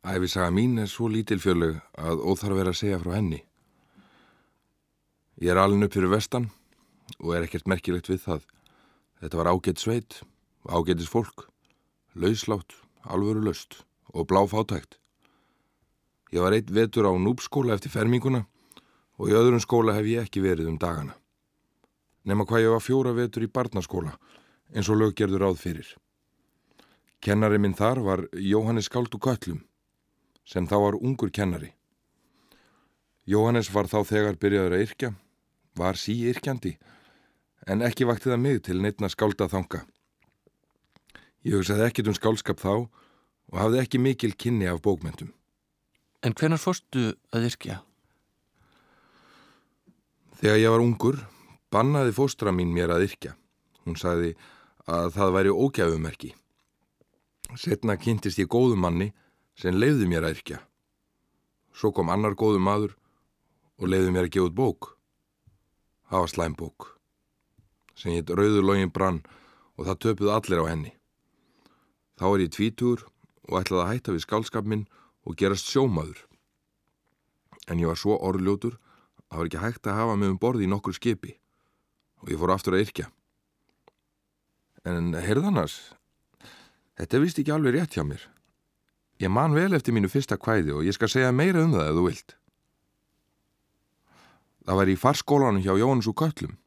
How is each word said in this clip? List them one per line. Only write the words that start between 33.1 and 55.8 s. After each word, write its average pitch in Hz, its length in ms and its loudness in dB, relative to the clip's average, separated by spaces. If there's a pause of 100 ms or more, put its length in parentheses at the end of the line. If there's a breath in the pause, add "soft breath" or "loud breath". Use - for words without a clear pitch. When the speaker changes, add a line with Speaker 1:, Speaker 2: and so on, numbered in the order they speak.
Speaker 1:
Jóhannes 107 480 2
var 98 160 2
þá 107 160 0
þegar 104 360 0
byrjaður 95 360 2
að 101 80 2
yrkja, 117 260 -6 (680)
var 90 200 -2
síyrkjandi, 117 800 -4 (960 soft breath)
en 107 160 0
ekki 120 220 0
vakti 117 220 0
það 120 140 0
mig 135 220 0
til 90 140 -2
neinna 101 320 -2
skáldaþanga. 95 720 -2 (1600 loud breath)
Ég 104 100 0
hugsaði 101 300 2
ekkert 113 240 -2
um 95 60 0
skáldskap 107 440 -2
þá 95 200 0
og - 760 -16
hafði 113 260 2
ekki 123 200 0
mikil 131 340 0
kynni 113 320 -2
af 87 160 -4
bókmenntum. 82 480 -4 (880)
Speaker 2:
En 113 160 -2
hvenær 156 240 0
fórstu 131 540 -2 (180)
að 117 160 0
yrkja? 104 300 -8 (2500 soft breath)
Speaker 1:
Þegar 107 200 6
ég 113 120 6
var 117 120 6
ungur, 120 360 0 (520 loud breath)
bannaði 127 440 2
fóstra 127 360 0
mín 87 240 0
mér 87 160 0
að 90 160 2
yrkja. - 260 -14 (520)
Hún 82 100 -6
sagði 85 380 -2 (540 loud breath)
að 85 280 -2
það 95 200 2
væri 95 180 4
ógæfumerki. 82 800 -2 (1200)